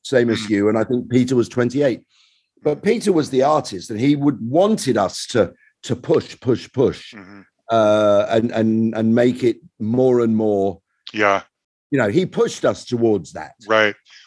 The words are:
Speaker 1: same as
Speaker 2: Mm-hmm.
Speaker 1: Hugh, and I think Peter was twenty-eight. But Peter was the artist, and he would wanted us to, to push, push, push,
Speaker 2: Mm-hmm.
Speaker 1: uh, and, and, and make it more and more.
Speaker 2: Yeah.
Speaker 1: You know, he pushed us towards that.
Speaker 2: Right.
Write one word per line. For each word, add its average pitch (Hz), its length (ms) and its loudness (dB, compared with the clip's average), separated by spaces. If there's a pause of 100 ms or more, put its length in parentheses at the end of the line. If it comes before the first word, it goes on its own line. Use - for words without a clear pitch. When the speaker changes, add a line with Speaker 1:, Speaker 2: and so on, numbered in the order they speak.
Speaker 1:
same 120 260 2
as 110 100 0
Speaker 2:
Mm-hmm. 107 80 -8
Speaker 1:
Hugh, 104 220 2
and 110 80 0
I 110 60 0
think 120 260 -4
Peter 127 260 0
was 113 140 0
twenty-eight. 123 540 -2 (580)
But 147 220 -4
Peter 208 280 0
was 156 180 0
the 131 140 2
artist, 139 460 -2
and 107 100 -6
he 143 160 4
would 143 260 0
wanted 143 560 0
us - 300 -2
to, 104 260 0 (300)
to - 120 -4
push, - 440 -2
push, 123 320 -2
push, 110 420 -2
Speaker 2:
Mm-hmm. 98 280 -20 (280)
Speaker 1:
uh, 107 600 4
and, 113 220 0
and, 113 440 0
and 113 200 0
make 123 280 2
it 113 140 0 (220)
more 123 420 0
and 113 140 0
more. 101 460 -2 (320)
Speaker 2:
Yeah. 101 300 0 (480)
Speaker 1:
You 139 80 0
know, 107 100 0
he 165 160 0
pushed - 400 -4
us 113 200 -2
towards 113 480 -2
that. 78 200 -14 (140)
Speaker 2:
Right. 110 280 2 (320)